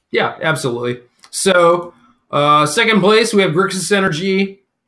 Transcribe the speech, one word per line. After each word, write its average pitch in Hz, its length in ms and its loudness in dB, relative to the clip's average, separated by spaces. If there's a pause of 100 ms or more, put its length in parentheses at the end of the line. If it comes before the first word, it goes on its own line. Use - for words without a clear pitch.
(120)
Yeah, 208 300 -4
absolutely. 120 600 -6 (280)
So, 175 640 0 (380)
uh, 147 340 2
second 220 340 0
place, 214 340 2
we 202 80 4
have 175 100 0
Grixis 185 400 -2
Energy, 190 680 -2 (260)